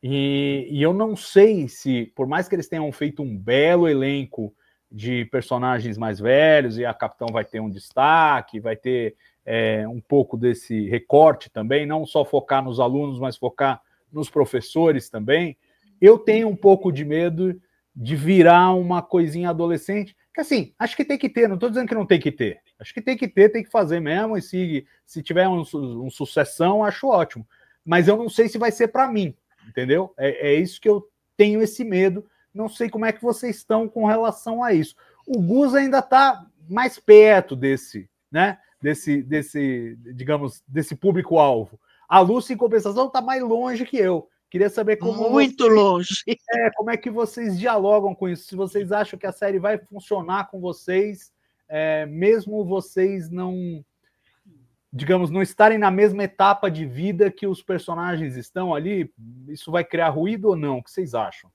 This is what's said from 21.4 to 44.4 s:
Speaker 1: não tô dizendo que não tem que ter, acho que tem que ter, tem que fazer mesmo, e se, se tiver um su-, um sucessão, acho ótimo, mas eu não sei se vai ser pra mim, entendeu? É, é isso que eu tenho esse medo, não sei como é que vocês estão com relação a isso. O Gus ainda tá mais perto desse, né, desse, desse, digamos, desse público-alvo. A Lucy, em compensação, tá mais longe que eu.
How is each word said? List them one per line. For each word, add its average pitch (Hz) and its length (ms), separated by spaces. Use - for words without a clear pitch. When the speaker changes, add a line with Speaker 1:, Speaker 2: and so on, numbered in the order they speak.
Speaker 1:
não 190 80
tô 233 100
dizendo 240 200
que 233 80
não 214 100
tem 175 140
que 143 120
ter, 107 300
acho - 140
que 233 80
tem 254 160
que 247 100
ter, 196 220
tem 214 140
que - 80
fazer 170 280
mesmo, 190 380
e 175 60
se, 165 420
se - 200
tiver 180 260
um 175 160
su-, 127 380
um 131 80
sucessão, 170 720
acho 208 240
ótimo, 170 380
mas 165 240
eu 202 80
não 226 140
sei 226 180
se 220 120
vai 233 120
ser 226 180
pra 254 220
mim, 196 240
entendeu? 135 480
É, 139 340
é 143 40
isso 180 260
que - 80
eu 208 220
tenho 208 260
esse 220 220
medo, 190 400
não 214 160
sei 233 200
como 220 160
é 226 60
que 220 100
vocês 233 360
estão 220 300
com 220 180
relação 226 580
a 240 100
isso. 156 220
O 247 140
Gus 247 340
ainda 269 260
tá 262 440
mais 240 280
perto 214 580
desse, 127 540
né, 180 280
desse, 147 400
desse, 131 760
digamos, 139 520
desse 147 280
público-alvo. 151 840
A 180 120
Lucy, 233 340
em 226 40
compensação, 226 520
tá 262 120
mais 254 220
longe 240 420
que 269 120
eu. 185 320